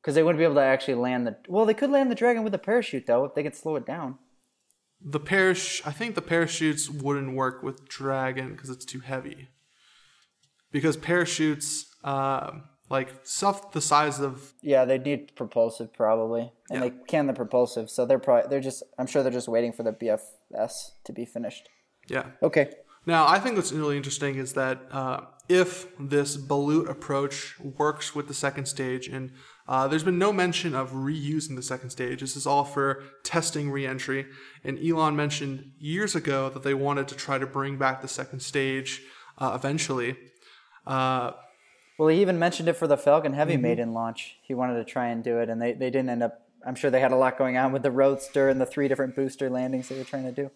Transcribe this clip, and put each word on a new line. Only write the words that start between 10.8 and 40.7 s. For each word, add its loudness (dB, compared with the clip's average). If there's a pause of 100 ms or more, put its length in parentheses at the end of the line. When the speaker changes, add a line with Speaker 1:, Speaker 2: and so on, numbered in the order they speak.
Speaker 2:
parachutes, -2 (100)
um, -4 (260)
like, -2 (140)
stuff -2
the -2
size 2
of -6
Speaker 1:
Yeah, 4
they'd 2
need -4
propulsive, 0
probably. 2 (180)
And -4
Speaker 2:
Yeah. 0
Speaker 1:
they -10 (120)
can 2
the 0
propulsive, 0
so 0
they're 4
probably, 4
they're 0
just, -6 (140)
I'm -2
sure 2
they're 2 (100)
just -8
waiting 2
for -8
the 0
B -6
F 2 (340)
S -6 (100)
to -14
be -8
finished. -10 (400)
Speaker 2:
Yeah. -6 (100)
Speaker 1:
Okay. 4 (320)
Speaker 2:
Now, 6
I 6
think 0
what's -2
really 0
interesting -4
is -6
that, 0 (120)
uh, -4 (280)
if 4 (120)
this 0
Balut 2
approach -4
works -2
with -4
the -10
second -4
stage, -6
and, -10 (360)
uh, 2
there's 0
been 2
no 4
mention 0
of -4
reusing -4
the -10 (120)
second -8
stage. -6
This -6
is -6
all 4
for -2 (200)
testing -2
re-entry. -4 (360)
And -6
Elon 2
mentioned -4
years -2
ago 0
that -12
they 0
wanted 0
to -14
try -4
to -2
bring -4
back 0
the -10
second -8
stage, -2 (360)
uh, 0
eventually. -2 (680)